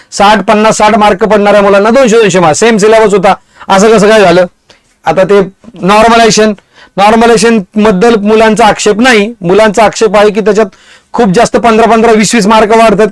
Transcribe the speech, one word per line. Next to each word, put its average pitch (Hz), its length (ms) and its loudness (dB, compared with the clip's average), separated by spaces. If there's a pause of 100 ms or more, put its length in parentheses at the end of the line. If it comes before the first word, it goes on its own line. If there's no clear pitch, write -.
(100)
साठ, 208 340 0
पन्नास, 214 320 0
साठ 214 220 0
मार्क 208 260 0
पडणाऱ्या 202 380 0
मुलांना 202 280 0
दोनशे, 233 280 2
दोनशे 190 200 0
मार्क. 160 180 0
सेम 226 200 0
सिलेबस 214 380 0
होता, 190 200 0 (340)
असं 196 240 2
कसं 208 160 2
काय 220 120 2
झालं? 180 260 2 (580)
आता 190 200 -2
ते 202 160 0 (340)
नॉर्मलायझेशन, 220 800 0 (440)
नॉर्मलायझेशन 226 640 0 (140)
बद्दल 214 420 0
मुलांचा 214 500 0
आक्षेप 202 340 -2
नाही. 233 400 -2
मुलांचा 208 440 0
आक्षेप 202 320 -2
आहे 208 140 2
की 202 100 -4
त्याच्यात 208 260 -2 (460)
खूप 233 160 -2
जास्त 190 280 -2
पंधरा, 220 340 0
पंधरा, 226 220 2
वीस, 214 220 0
वीस 208 120 -2
मार्क 220 240 0
वाढतात, 220 420 2